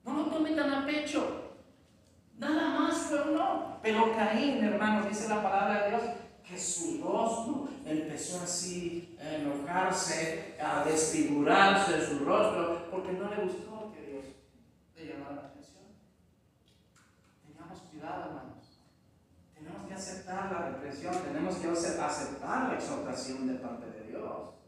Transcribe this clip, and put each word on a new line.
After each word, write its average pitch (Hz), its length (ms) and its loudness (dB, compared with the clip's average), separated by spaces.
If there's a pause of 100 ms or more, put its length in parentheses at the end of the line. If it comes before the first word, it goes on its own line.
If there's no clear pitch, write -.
No 262 80 -4
lo 311 120 0
tomen 311 300 2
tan 277 160 4
a 277 140 0
pecho. - 680 -2 (800)
Nada 302 420 2
más 320 160 4
fue 294 280 0
un 311 120 2
no. - 460 0
Pero 220 340 4
Caín, 220 480 4
hermano, 208 460 4
dice 214 180 -2
la 214 140 2
palabra 202 420 4
de 202 60 4
Dios, 233 120 2 (460)
que 180 100 -10
su - 460 -2
rostro 226 680 0 (160)
empezó 156 560 -2
así 175 800 -4
a 156 140 -4
enojarse, - 1200 0
a 147 240 0
desfigurarse 156 1200 6
su 143 180 -2
rostro, 170 640 2
porque 185 220 -4
no 196 180 -4
le 202 140 -2
gustó 214 500 -6
que 151 120 -14
Dios 139 200 -10 (720)
le 160 100 -14
llamara 143 300 -10
la - 140 -12
atención. - 340 -20 (1600)
Tengamos 165 360 -16
cuidado, - 440 -8
hermanos. - 540 -14 (720)
Tenemos 170 340 -12
que 190 60 -12
aceptar 190 580 -6
la 170 180 -4
reprensión, 143 440 -6 (100)
tenemos - 340 -2
que 170 100 -4
ace-, 170 340 0
aceptar 185 680 -2
la - 60 0
exhortación 131 720 -4
de 127 80 0
parte 117 360 -8
de - 160 -14
Dios. - 420 -8 (180)